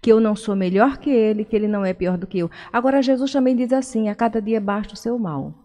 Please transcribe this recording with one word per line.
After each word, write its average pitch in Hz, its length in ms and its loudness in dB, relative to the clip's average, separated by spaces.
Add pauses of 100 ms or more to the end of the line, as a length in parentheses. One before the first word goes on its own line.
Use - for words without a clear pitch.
que - 80 0
eu 220 120 8
não 214 120 2
sou 208 220 -4
melhor 196 420 2
que - 120 -6
ele, 220 340 2
que 214 100 -6
ele 214 140 0
não 208 160 -2
é 185 100 -2
pior 180 240 -2
do 175 80 -6
que 185 140 -6
eu. 170 100 -2 (220)
Agora, 269 300 2
Jesus 262 320 0
também 262 200 2
diz 247 200 0
assim: 226 340 -2
"A 208 80 -2
cada 233 260 0
dia 220 200 -2
basta 202 320 -4
o 202 40 -18
seu 240 220 -4
mal." 151 340 -6 (120)